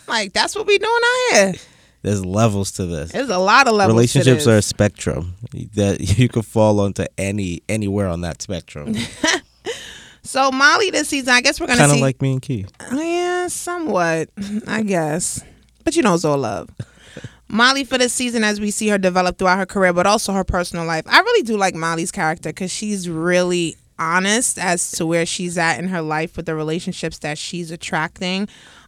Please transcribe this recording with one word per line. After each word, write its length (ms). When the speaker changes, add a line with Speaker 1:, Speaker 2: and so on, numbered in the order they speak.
Speaker 1:
like, 240
"That's 220
what 120
we 120
doing 140
out 320
here?" 180
Speaker 2:
There's 220
levels 480
to 140
this. 240
Speaker 1:
There's 200
a 80
lot 280
of 80
levels 180
to 40
Speaker 2:
Relationships 480
Speaker 1:
this. 20
Speaker 2:
are 120
a 40
spectrum 720
that 260
<laughs> 180
you 100
could 180
fall 320
onto 260
any, 500
anywhere 380
on 140
that 220
spectrum. 580
Speaker 1:
<laughs> 40
So 280
Molly 400
this 180
season, 240
I 80
guess 200
we're 80
gonna 100
Speaker 2:
Kinda 160
Speaker 1:
see 60
Speaker 2:
like 200
me 120
and 100
Key. 240
Speaker 1:
Yeah, 540
somewhat, 840
I 160
guess. 580
But 100
you 80
know 120
it's 100
all 140
love. 300
<laughs> 380
Molly 360
for 120
this 160
season, 300
as 180
we 120
see 160
her 100
develop 400
throughout 200
her 80
career, 260
but 120
also 280
her 100
personal 420
life. 220
I 140
really 240
do 120
like 200
Molly's 340
character 420
'cause 200
she's 360
really 680
honest 580
as 340
to 140
where 180
she's 320
at 220
in 100
her 140
life 340
with 100
the 100
relationships 640
that 180
she's 320
attracting. 760